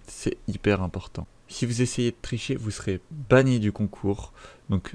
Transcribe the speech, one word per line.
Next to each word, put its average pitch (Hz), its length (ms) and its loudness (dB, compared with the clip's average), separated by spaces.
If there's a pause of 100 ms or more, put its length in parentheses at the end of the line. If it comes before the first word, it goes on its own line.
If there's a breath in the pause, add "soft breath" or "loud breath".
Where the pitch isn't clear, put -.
c'est - 300 -6 (100)
hyper 101 360 0
important. - 420 -8 (220)
Si - 180 -4
vous 117 160 -2
essayez 123 300 0
de - 100 -20
tricher, - 340 -4
vous 113 160 -6
serez 95 300 -4 (100)
banni 131 480 6
du 104 140 2
concours, - 580 -2 (380 loud breath)
donc - 260 0